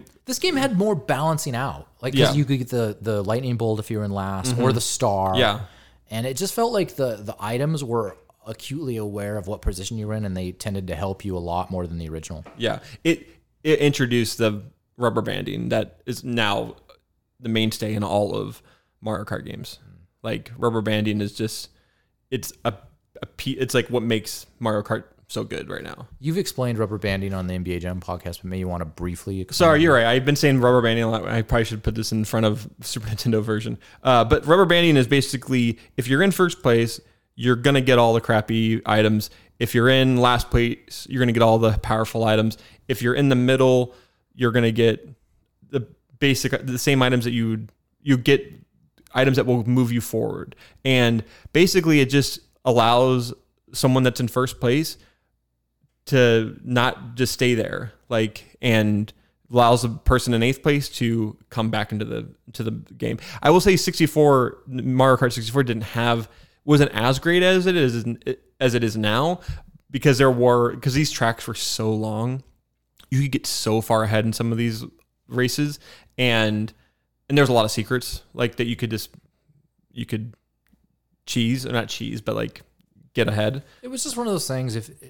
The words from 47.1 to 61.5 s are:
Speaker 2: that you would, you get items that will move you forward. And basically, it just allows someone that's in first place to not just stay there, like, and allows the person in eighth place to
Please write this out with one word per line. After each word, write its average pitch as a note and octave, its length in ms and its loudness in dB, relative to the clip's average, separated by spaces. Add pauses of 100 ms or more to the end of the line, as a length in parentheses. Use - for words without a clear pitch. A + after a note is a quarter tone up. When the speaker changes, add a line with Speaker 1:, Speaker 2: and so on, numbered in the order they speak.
Speaker 2:
that A#2+ 80 -4
you A#2 160 -2
would, A2 240 -6 (300)
you C#3 160 4
get C#3 340 2 (600)
items C3 240 4
that A2+ 80 2
will A#2+ 200 2
move B2 260 2
you A#2+ 100 -2
forward. - 520 -6 (300)
And A#2+ 400 2 (300)
basically, E3 460 4
it B2+ 100 2
just C#3 280 0 (280)
allows A#2+ 640 4 (400)
someone C3 300 2
that's B2 180 2
in A#2+ 80 -2
first B2+ 320 -4
place C#3 380 -2 (1080)
to A#2 580 2
not A#2+ 500 -2
just B2 180 0
stay B2 220 2
there, A2 380 -4 (160)
like, A2 520 -4
and G#2+ 520 0 (380)
allows A#2+ 320 4
the B2 60 -2
person B2 460 0
in A2+ 80 2
eighth C3 200 0
place C#3+ 260 0
to A#2 480 -4 (140)